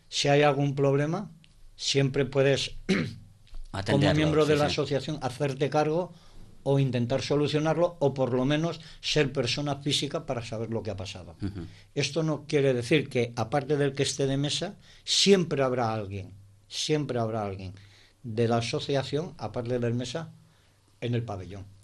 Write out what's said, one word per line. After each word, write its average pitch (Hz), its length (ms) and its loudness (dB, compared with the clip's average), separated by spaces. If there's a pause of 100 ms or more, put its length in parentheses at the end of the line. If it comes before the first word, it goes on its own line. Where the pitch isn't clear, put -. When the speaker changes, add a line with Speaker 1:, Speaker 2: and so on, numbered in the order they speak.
Speaker 1:
si - 200 -2
hay 143 140 6
algún 143 320 2
problema, 143 560 0 (440)
siempre 139 480 0
puedes, 135 580 2
<clears throat> - 60 -8
como 185 200 0 (680)
Speaker 2:
Atenderlo, 139 420 2
Speaker 1:
miembro 156 300 4
de 151 80 4
Speaker 2:
sí, 143 60 4
Speaker 1:
la 147 100 4
Speaker 2:
sí. - 40 0
Speaker 1:
asociación, 143 480 -2
hacerte 135 480 -2
cargo 151 440 0 (540)
o 139 120 4
intentar 127 420 0
solucionarlo, 156 800 2
o 139 160 4
por 131 180 0
lo 127 120 2
menos 156 340 0 (200)
ser 147 320 0
persona 143 520 -2
física 151 420 -2
para 120 180 -4
saber 113 280 -6
lo 113 100 -2
que 98 80 -6
ha 98 80 -6
pasado. 90 440 -12
Speaker 2:
Ujú. 95 260 -6 (260)
Speaker 1:
Esto 143 300 -2
no 156 240 -2
quiere 139 260 4
decir 120 340 2
que, 120 280 -2
aparte 139 420 0
del 139 160 2
que 139 80 -4
esté 139 240 0
de 135 120 0
mesa, 147 380 -2 (280)
siempre 170 580 4
habrá 123 320 2
alguien, 98 380 -6 (360)
siempre 143 520 -2
habrá 110 260 -2
alguien 95 280 -8 (500)
de 117 240 2
la 117 100 4
asociación, 139 800 -2
aparte 120 400 -4
del 120 160 0
mesa, 127 380 -6 (680)
en 120 120 -2
el 117 80 0
pabellón, 98 440 -10 (180)